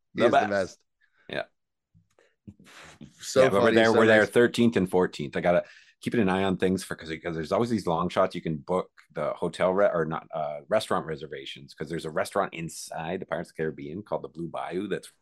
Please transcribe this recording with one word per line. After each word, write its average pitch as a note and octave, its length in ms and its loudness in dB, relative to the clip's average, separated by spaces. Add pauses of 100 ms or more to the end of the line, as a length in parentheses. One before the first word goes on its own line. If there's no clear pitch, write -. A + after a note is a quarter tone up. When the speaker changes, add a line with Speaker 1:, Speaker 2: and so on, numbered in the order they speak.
(160)
Speaker 1:
He G#2+ 60 -4
Speaker 2:
The A2+ 60 6
Speaker 1:
is A#2+ 60 4
the C#3 60 6
Speaker 2:
best. G2+ 120 0
Speaker 1:
best. G2 280 -2 (500)
Speaker 2:
Yeah. - 140 -6 (1800)
Speaker 1:
So - 220 4
Speaker 2:
Yeah, C3 60 6
but A2 60 0
we're G2 140 4
Speaker 1:
funny, A2+ 60 6
Speaker 2:
there, A2+ 120 6
Speaker 1:
so A2+ 120 6
Speaker 2:
we're A2+ 80 6
there A2 140 8
Speaker 1:
nice. G2+ 100 4
Speaker 2:
thirteenth A#2+ 460 4
and F#2 120 2
fourteenth. F2+ 480 0
I F2 40 -4
gotta, F2 240 2 (380)
keeping A#2+ 180 -2
an F#2+ 80 4
eye F#2+ 160 0
on F#2+ 120 0
things F#2 280 0
for, E2+ 100 -10
'cause, D#2+ 160 -14 (120)
'cause E2+ 120 -6
there's D#2+ 180 -6
always A#2 180 2
these G2 160 -2
long E2+ 220 0
shots. F#2+ 260 0
You F2 80 -10
can D#2+ 160 -4
book F2+ 320 -4 (220)
the D2 200 -4
hotel F2+ 400 -2
re-, G2 200 4
or E2 120 0
not, D#2+ 280 -6
uh, D2+ 360 -6
restaurant F#2+ 380 -2
reservations, C#2+ 680 -12
'cause D#2+ 140 -12
there's E2 160 -8
a D#2+ 60 -8
restaurant F#2+ 440 -4
inside E2 680 -8
the - 60 -14
Pirates D#2+ 240 -8
of - 60 -20
the E2 60 -4
Caribbean D2+ 400 -8
called D2+ 200 -8
the C#2 60 -12
Blue E2 200 -12
Bayou D#2 400 -8
that's - 220 -8 (120)